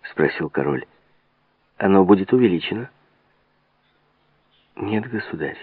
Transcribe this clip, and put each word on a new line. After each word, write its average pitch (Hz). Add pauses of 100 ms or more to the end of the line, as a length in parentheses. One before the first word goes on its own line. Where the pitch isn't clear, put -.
(140)
спросил 76
король. 69 (880)
«Оно 98
будет 95
увеличено». 113 (1900)
«Нет, 107
государь. 78